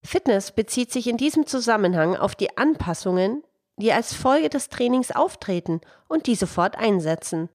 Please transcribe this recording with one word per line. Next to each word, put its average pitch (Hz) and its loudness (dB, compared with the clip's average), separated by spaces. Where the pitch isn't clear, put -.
Fitness 220 0
bezieht 233 -2
sich 247 -4
in 233 0
diesem 294 2
Zusammenhang 190 2
auf - -2
die - -4
Anpassungen, 190 0
die 208 2
als 233 0
Folge 294 2
des - -4
Trainings 247 0
auftreten 175 -2
und 320 -2
die 240 2
sofort 185 -2
einsetzen. 165 0